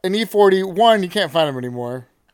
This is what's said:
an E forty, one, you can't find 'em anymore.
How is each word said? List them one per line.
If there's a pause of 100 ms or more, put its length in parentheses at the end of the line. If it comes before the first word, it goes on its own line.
an
E
forty,
one,
you
can't
find
'em
anymore. (260)